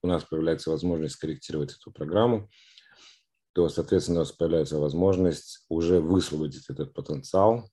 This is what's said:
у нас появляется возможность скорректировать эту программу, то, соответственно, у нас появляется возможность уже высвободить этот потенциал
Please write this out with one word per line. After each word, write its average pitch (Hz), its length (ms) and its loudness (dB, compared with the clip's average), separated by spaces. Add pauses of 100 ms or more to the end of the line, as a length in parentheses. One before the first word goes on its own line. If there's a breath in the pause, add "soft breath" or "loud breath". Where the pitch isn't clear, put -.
у 87 60 -2
нас 87 180 0
появляется 80 460 -2
возможность 80 440 -2
скорректировать 76 580 -8
эту - 180 -20
программу, 104 580 0 (1040 soft breath)
то, 85 160 2
соответственно, 85 500 0
у - 20 2
нас 76 120 -2
появляется 80 460 0
возможность 87 920 0
уже 82 320 4
высвободить 78 680 -2
этот - 240 -8
потенциал 104 800 0